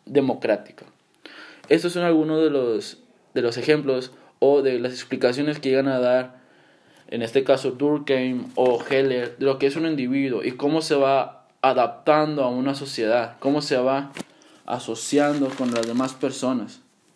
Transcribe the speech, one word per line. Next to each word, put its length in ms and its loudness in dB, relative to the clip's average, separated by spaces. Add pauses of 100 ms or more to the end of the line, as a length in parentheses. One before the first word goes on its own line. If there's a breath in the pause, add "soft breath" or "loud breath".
democrática. 800 -2 (840 loud breath)
Estos 240 2
son 120 -2
algunos 360 2
de 100 4
los, 520 -2 (320)
de 80 0
los 160 -2
ejemplos 540 0 (260 loud breath)
o 240 6
de 160 2
las 140 -4
explicaciones 680 -2
que 120 -2
llegan 180 2
a 100 0
dar, 420 0 (680 soft breath)
en 140 -6
este 200 0
caso 300 0
Durkheim 840 -2
o 340 2
Heller, 500 0
de 60 -4
lo 140 2
que 80 0
es 80 2
un 120 -2
individuo 580 -2
y 80 -2
cómo 300 0
se 120 -2
va 540 0 (140)
adaptando 800 2
a 60 0
una 260 -2
sociedad, 640 -2
cómo 220 0
se 160 0
va 360 0 (520 loud breath)
asociando 840 -2
con 260 -4
las 120 0
demás 280 -2
personas. 680 -6 (360)